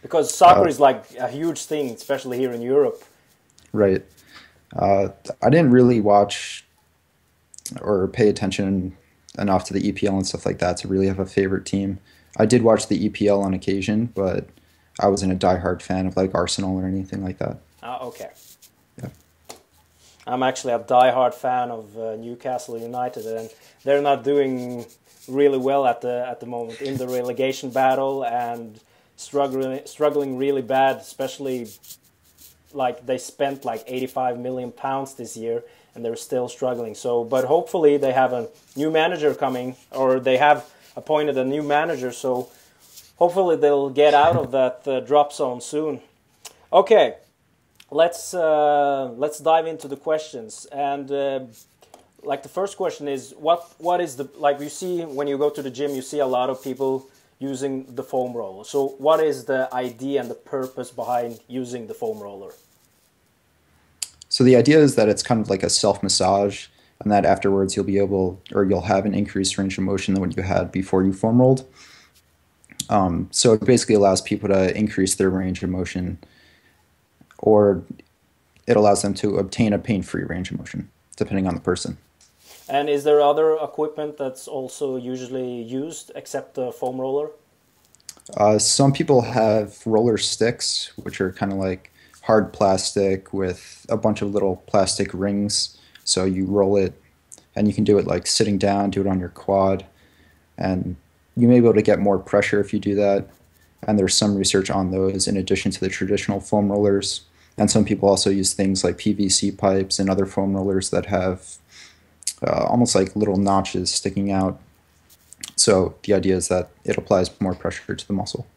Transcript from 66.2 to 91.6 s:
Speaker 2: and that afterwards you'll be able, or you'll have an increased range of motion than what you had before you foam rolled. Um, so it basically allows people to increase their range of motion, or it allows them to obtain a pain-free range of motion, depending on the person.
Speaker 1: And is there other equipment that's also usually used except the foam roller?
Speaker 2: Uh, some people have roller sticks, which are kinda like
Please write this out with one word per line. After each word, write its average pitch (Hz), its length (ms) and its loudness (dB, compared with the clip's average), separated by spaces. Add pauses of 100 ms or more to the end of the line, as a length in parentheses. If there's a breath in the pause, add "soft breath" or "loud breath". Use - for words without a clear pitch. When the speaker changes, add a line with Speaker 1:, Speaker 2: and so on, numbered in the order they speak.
Speaker 2:
and 104 120 -2
that 101 140 4
afterwards 98 500 2
you'll 98 100 -2
be 98 140 0
able, 95 420 -2 (140)
or 101 100 2
you'll 95 160 2
have 98 240 0
an 101 80 -2
increased 98 460 -2
range 98 180 -2
of 98 60 -2
motion 95 320 -2
than 98 60 0
what 90 140 -4
you 92 60 -4
had 90 300 -2
before 95 320 0
you 95 100 2
foam 113 260 2
rolled. 131 280 4 (1200 soft breath)
Um, 92 400 0
so - 240 4
it 110 100 2
basically 117 320 4
allows 98 260 6
people 101 280 -4
to 95 260 2
increase 101 380 0
their 95 160 2
range 92 320 -2
of 92 80 -4
motion, 90 480 -6 (1200 soft breath)
or 104 460 4 (840)
it 120 100 4
allows 104 280 4
them 101 120 -2
to 98 220 -2
obtain 104 360 0
a 101 40 2
pain-free 92 460 -2
range 90 260 -8
of - 80 -8
motion, - 320 -12 (260)
depending 98 300 -2
on 92 80 -2
the - 80 -8
person. - 380 -4 (680 loud breath)
Speaker 1:
And 143 220 -2
is 143 140 0
there 147 180 6
other 156 360 4
equipment 151 600 -6
that's 131 300 -8
also 131 480 -8
usually 123 640 -8
used 131 540 -10
except - 400 -12
the 127 160 -6
foam 127 280 -6
roller? 139 300 -2 (1040)
Speaker 2:
Uh, 107 220 4
some 139 340 4
people 139 300 4
have 110 640 0
roller 110 320 2
sticks, - 800 -2
which - 260 -8
are 92 100 0
kinda 98 240 -4
like 95 360 -6 (300 soft breath)